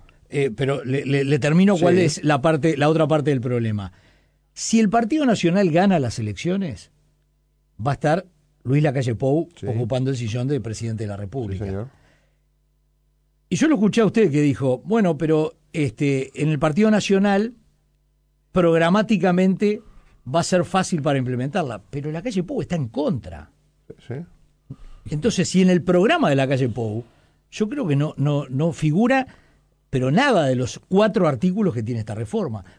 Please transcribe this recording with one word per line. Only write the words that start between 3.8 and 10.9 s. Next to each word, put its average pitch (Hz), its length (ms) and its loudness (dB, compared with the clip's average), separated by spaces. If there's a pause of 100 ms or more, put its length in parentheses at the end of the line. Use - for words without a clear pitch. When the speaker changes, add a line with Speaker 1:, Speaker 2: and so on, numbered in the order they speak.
Speaker 1:
Si - 260 -2
el 220 100 4
Partido 240 380 0
Nacional 185 460 2
gana 185 260 4
las 120 220 -4
elecciones, 151 720 -6 (920)
va 139 80 -2
a - 20 -2
estar 160 320 -2 (400)
Luis 143 160 2
Lacalle 127 320 0
Pou 139 420 0
Speaker 2:
Sí. - 100 -12
Speaker 1:
ocupando 127 440 -2
el 135 60 -4
sillón 120 320 -4
de 143 100 -2
presidente 110 460 -8